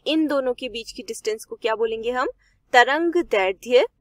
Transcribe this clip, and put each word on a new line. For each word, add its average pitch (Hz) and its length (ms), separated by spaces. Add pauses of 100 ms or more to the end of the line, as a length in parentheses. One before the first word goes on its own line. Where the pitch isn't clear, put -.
इन 311 200
दोनों 269 260
के 254 160
बीच 226 220
की 240 120
डिस्टेंस 220 420
को 226 100
क्या 220 200
बोलेंगे 226 360
हम? 247 160 (460)
तरंग 294 420
दैर्घ्य 226 680 (160)